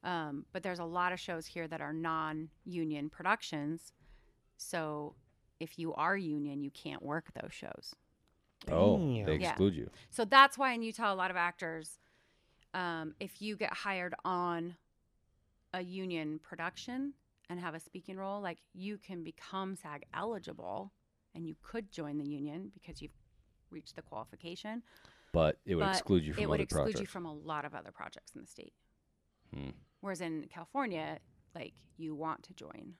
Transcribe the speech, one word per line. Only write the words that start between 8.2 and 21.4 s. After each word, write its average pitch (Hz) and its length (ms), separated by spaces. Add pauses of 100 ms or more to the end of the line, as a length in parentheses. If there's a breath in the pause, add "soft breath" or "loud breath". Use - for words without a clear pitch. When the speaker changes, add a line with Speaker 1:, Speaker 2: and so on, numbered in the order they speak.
Speaker 2:
Oh, 87 300
Speaker 3:
Damn. 123 280
Speaker 2:
they 78 100
Speaker 1:
Yeah. - 140
Speaker 2:
exclude 196 240
you. - 160 (200 loud breath)
Speaker 1:
So - 140
that's 269 340
why 262 140
in 233 100
Utah, 226 300
a 190 40
lot 185 140
of 180 60
actors, 170 600 (760)
um, 165 460
if - 200
you 208 160
get - 160
hired 185 420 (100)
on 175 520 (960)
a 185 100
union 180 560
production 247 760 (340)
and 175 120
have 170 140
a 165 60
speaking 185 360
role, 196 240
like, 175 180 (160)
you 196 240
can 180 260
become 190 500
sag 147 380
eligible 190 800 (420)
and 170 120